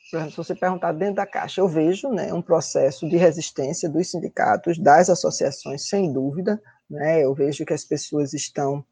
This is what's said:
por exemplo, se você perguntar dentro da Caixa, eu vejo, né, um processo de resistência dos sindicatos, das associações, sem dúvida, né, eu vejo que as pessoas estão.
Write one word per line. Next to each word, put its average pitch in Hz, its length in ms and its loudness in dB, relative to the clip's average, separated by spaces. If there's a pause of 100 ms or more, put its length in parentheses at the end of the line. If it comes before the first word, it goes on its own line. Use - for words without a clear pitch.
(100)
por 170 60 -6
exemplo, 160 140 -6
se - 80 -18
você 170 160 -6
perguntar 175 380 0
dentro 196 240 -4
da 202 100 -2
Caixa, - 340 -6
eu 190 80 4
vejo, 170 400 0
né, 185 240 -2
um 170 80 -2
processo 151 640 0
de 160 120 2
resistência 160 720 0
dos 165 200 -2
sindicatos, 165 680 -2
das 175 320 8
associações, 147 760 -2
sem 196 240 0
dúvida, 147 480 -2 (300)
né, 151 340 2
eu 135 120 2
vejo 143 320 -2
que 160 80 -2
as 151 100 -4
pessoas 147 480 -4
estão. 143 600 -4